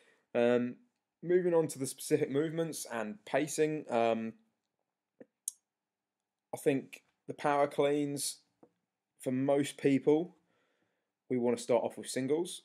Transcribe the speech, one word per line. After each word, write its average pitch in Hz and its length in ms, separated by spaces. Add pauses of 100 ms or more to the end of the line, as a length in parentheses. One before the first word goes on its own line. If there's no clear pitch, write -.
(360)
Um, 123 400 (480)
moving 175 320
on 160 140
to 131 100
the 131 80
specific 151 420
movements 156 640
and 107 340
pacing, 151 640
um, 113 440 (2250)
I 117 40
think - 440 (260)
the 135 60
power 143 320
cleans, 143 760 (800)
for 131 120
most 139 460
people, 147 580 (920)
we 127 80
wanna 120 200
start 120 260
off 110 140
with 107 120
singles. 151 560